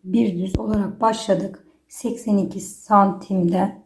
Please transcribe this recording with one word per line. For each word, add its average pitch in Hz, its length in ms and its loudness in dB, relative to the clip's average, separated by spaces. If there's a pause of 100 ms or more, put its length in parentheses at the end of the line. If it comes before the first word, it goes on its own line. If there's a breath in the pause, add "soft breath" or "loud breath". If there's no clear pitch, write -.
bir 190 340 0
düz 190 220 -4
olarak 214 420 -2
başladık. 214 640 -2 (200 soft breath)
Seksen 220 500 -2
iki 190 240 -2
santimde 190 1200 2